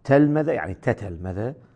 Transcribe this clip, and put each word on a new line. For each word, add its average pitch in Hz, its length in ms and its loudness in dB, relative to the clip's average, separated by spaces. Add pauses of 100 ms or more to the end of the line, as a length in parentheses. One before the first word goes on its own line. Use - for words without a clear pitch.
تلمذ، 147 440 4
يعني 98 260 -4
تتلمذ 95 800 -6 (220)